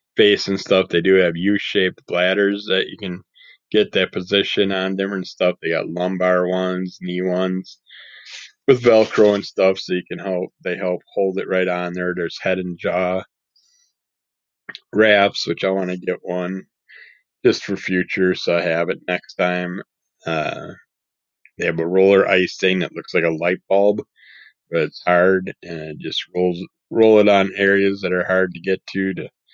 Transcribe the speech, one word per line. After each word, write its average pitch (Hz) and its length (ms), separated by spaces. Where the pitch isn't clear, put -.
face 104 300
and 95 140
stuff, 95 280
they 87 120
do 95 140
have 90 220
U-shaped 95 720
bladders 98 640
that 95 200
you 95 80
can 92 260
get 104 200
that 95 200
position 98 580
on, 95 240
different 98 320
stuff. 90 340
They 80 100
got 82 180
lumbar 90 580
ones, 92 540
knee 90 220
ones 92 580
with 127 140
Velcro 110 520
and 98 100
stuff, 95 360
so 95 140
you 90 140
can 90 120
help, 92 320
they 90 140
help 90 240
hold 95 260
it 92 100
right 92 200
on 90 260
there. 90 200
There's 87 260
head 92 180
and 90 200
jaw 92 440
wraps, 101 540
which - 180
I 95 60
wanna 92 260
get 90 260
one 92 440
just 117 200
for 101 120
future, 92 580
so 87 220
I 85 60
have 85 280
it 95 180
next - 260
time. 90 460
Uh, 80 460
they 87 100
have 80 120
a 82 80
roller 95 420
ice 92 300
thing 92 220
that 78 140
looks 82 200
like 85 100
a 82 60
light 87 380
bulb, 101 340
but 82 120
it's - 240
hard, 92 560
and 82 180
it 78 180
just - 260
rolls, 90 260
roll 110 300
it 104 80
on 98 280
areas 98 460
that 90 100
are 90 120
hard 92 280
to 87 80
get 95 280
to, 95 260
to 80 160